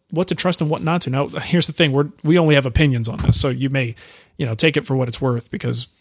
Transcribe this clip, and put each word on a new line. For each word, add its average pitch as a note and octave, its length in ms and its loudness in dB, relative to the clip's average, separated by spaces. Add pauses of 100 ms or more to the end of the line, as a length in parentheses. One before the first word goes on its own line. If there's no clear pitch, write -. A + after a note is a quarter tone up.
(100)
what E3+ 180 -2
to F3 60 2
trust F3 280 0
and D3+ 80 0
what D3 120 -2
not E3+ 200 0
to? C#3 80 -6
Now, C3+ 180 -2
here's - 380 0
the D#3 80 -6
thing. D3+ 180 2
We're, C#3+ 160 2 (140)
we D#3+ 160 4
only D#3 160 4
have C#3 100 4
opinions B2 440 2
on A2 100 -8
this, - 200 2
so C#3 120 0
you B2+ 180 -2
may, B2+ 260 -2 (440)
you C3+ 80 -4
know, A2+ 80 -4
take D#3+ 240 2
it - 80 -6
for C3+ 100 -2
what B2+ 120 -2
it's A#2 120 -8
worth, B2 300 -4
because A#2+ 380 -6 (120)